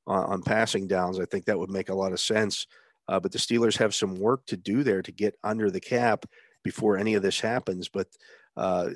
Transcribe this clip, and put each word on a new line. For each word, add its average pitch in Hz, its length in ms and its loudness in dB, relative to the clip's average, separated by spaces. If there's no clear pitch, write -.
on, 95 160 2
on 92 180 -2
passing 110 460 0
downs. 92 320 0
I 90 60 -2
think 95 200 -6
that 101 140 0
would 95 120 -6
make 95 180 -4
a 95 60 -4
lot 95 180 0
of 87 80 -4
sense. 107 440 0
Uh, 95 100 0
but 92 140 -2
the - 60 -4
Steelers 117 380 2
have 107 160 2
some 95 220 -2
work 113 300 0
to - 100 -6
do 101 280 0
there 98 180 2
to 85 100 -10
get 104 320 -2
under 107 260 0
the 92 120 -2
cap 120 440 0
before 101 340 2
any 107 180 2
of 98 80 2
this 95 180 0
happens. 98 480 -2
But, 98 180 -4
uh, 90 400 0